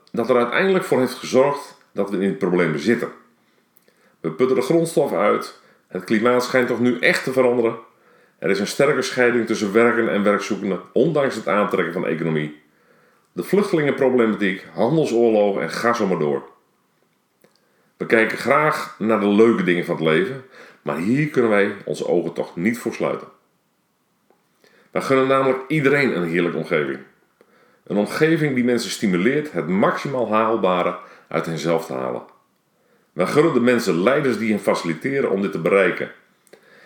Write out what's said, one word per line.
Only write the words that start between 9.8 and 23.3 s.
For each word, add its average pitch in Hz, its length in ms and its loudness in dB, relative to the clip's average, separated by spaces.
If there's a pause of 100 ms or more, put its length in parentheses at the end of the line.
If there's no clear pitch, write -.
en 101 100 0
werkzoekenden, 98 580 0 (120)
ondanks 143 420 2
het 110 140 -8
aantrekken 90 440 0
van 85 100 -4
de - 60 -4
economie. 78 540 -4 (680)
De 90 100 -8
vluchtelingenproblematiek, 127 1300 0
handelsoorlogen 113 920 2
en - 80 -6
ga 117 220 -2
zo 110 140 0
maar 90 120 0
door. 73 300 -2 (1500)
We - 100 -6
kijken 110 320 2
graag 147 600 0
naar 107 220 0
de 101 80 2
leuke 101 340 6
dingen 87 220 0
van 85 100 -2
het 78 100 -4
leven, 95 400 0 (380)
maar 73 140 -6
hier 127 320 0
kunnen 120 220 0
wij 101 340 0
onze - 240 -6
ogen 85 240 0
toch - 240 -8
niet 110 220 -2
voor - 160 -6
sluiten. - 340 -4 (1600)